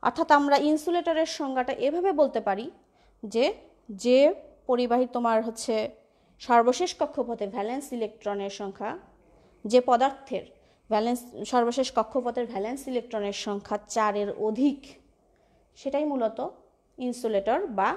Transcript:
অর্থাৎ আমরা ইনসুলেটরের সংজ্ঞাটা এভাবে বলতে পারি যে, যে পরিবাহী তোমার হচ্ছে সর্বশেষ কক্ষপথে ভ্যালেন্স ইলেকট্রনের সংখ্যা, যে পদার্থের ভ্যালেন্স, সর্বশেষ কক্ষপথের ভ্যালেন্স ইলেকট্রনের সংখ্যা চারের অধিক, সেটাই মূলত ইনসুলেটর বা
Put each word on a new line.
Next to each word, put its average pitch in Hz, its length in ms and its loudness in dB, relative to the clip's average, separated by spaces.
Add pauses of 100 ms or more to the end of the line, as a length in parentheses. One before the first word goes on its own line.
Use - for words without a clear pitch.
অর্থাৎ 320 220 -2 (100)
আমরা 285 180 4 (120)
ইনসুলেটরের 320 600 0 (100)
সংজ্ঞাটা 262 340 -2 (140)
এভাবে 349 240 0 (100)
বলতে 262 260 2
পারি 202 180 -2 (580)
যে, 226 220 0 (580)
যে 247 160 6 (500)
পরিবাহী 247 360 2 (100)
তোমার 233 220 2 (100)
হচ্ছে 233 280 -4 (720)
সর্বশেষ 247 440 4 (100)
কক্ষপথে 240 440 -4 (100)
ভ্যালেন্স 240 300 -6 (120)
ইলেকট্রনের 202 600 -6
সংখ্যা, 202 320 -8 (760)
যে 220 140 6 (100)
পদার্থের 262 540 0 (480)
ভ্যালেন্স, 233 300 0 (320)
সর্বশেষ 247 340 2 (100)
কক্ষপথের 220 540 -2
ভ্যালেন্স 233 300 -6 (100)
ইলেকট্রনের 220 540 -4
সংখ্যা 202 320 -6 (180)
চারের 208 340 0 (180)
অধিক, 262 320 0 (960)
সেটাই 277 340 -2
মূলত 226 280 -2 (580)
ইনসুলেটর 233 640 0 (180)
বা 190 200 2